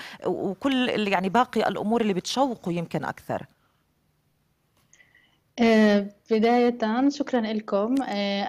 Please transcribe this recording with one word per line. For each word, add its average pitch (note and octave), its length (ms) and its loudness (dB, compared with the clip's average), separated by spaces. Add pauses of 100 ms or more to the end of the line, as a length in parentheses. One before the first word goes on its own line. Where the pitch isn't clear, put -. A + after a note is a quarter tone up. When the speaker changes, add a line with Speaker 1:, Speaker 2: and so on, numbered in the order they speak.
(260)
Speaker 1:
وكل B3 640 0
ال-، G#3+ 180 0
يعني F#3+ 200 0
باقي A3+ 400 0
الأمور G#3 320 -2
اللي G#3+ 140 0
بتشوقه A3+ 580 -4
يمكن E3+ 320 -4
أكثر؟ - 420 -8 (2000)
Speaker 2:
آه، G#3+ 500 4 (220)
بداية A#3+ 800 2
شكرًا C#4 320 -2
لكم. G#3+ 640 -2
آه، G3+ 460 -4